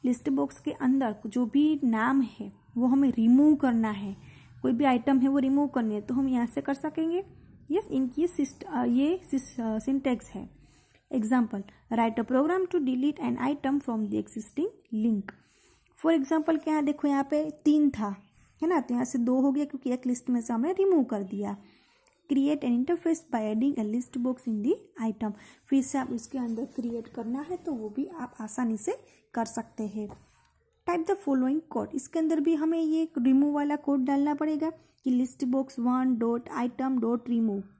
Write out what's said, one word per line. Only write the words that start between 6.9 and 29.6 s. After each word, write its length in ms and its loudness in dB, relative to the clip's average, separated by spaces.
यस, 200 0
इनकी 360 0
सिस्ट-, 380 -4
अ, 200 -2
ये 360 2
सिस-, 300 -4
अ, 180 -2
सिंटैक्स 520 -2
है। 200 -12
Example, 480 0
write 260 0
a 140 -2
program 340 2
to 140 -2
delete 400 0
an 180 -2
item 420 -2
from 200 -4
the 240 -2
existing 420 -6
link। 380 0
For 160 4
example 420 0
क्या 120 0
है, 60 2
देखो 260 0
यहाँ 220 0
पे 200 0
तीन 260 6
था, 260 -6
है 60 0
ना, 120 4
तो 140 -4
यहाँ 100 0
से 140 -4
दो 220 2
हो 120 2
गया 120 0
क्योंकि 260 -8
एक 160 -4
लिस्ट 240 -2
में 100 2
से 120 -6
हमने 200 0
रिमूव 320 4
कर 180 -4
दिया। 340 -6
Create 320 2
an 60 0
interface 500 2
by 220 0
adding 220 2
a 60 0
list 300 -4
box 220 -4
in 180 -2
the 80 4
item। 220 -4
फिर 140 4
से 160 -2
आप 140 -4
इसके 260 -6
अंदर 260 -4
क्रिएट 440 -6
करना 320 -6
है 160 -6
तो 160 -6
वो 160 -6
भी 180 -4
आप 340 -12
आसानी 360 -2
से 200 -4
कर 100 -2
सकते 420 -6